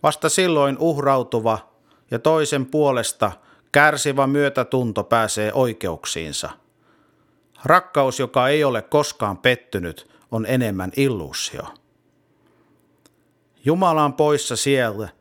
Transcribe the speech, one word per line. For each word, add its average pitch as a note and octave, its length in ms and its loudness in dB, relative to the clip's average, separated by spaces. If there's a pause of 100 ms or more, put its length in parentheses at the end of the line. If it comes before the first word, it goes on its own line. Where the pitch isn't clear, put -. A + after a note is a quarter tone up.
Vasta D3+ 260 0
silloin D3 500 2
uhrautuva C3 800 0 (520)
ja A#2+ 80 -4
toisen D3 480 2
puolesta B2+ 680 0 (400)
kärsivä C#3+ 540 4
myötätunto C3 800 0
pääsee G#2+ 480 -2
oikeuksiinsa. E2 960 -4 (1120)
Rakkaus, C#3+ 540 2
joka C3 300 0
ei D3+ 160 2
ole A#2+ 180 -2
koskaan A2 560 -2
pettynyt, F#2+ 720 -2 (200)
on A2+ 160 -4
enemmän G#2 500 -2
illuusio. G#2+ 680 -4 (2000)
Jumala D#3+ 400 2
on C#3 80 0
poissa D3 440 0
siellä A2+ 520 0 (120)